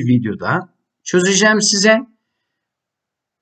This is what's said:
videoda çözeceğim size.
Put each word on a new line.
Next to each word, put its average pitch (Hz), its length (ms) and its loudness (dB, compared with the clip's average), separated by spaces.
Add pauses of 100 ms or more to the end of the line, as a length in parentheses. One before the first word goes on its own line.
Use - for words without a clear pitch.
videoda 110 680 -2 (280)
çözeceğim 196 600 2
size. 208 360 2 (1400)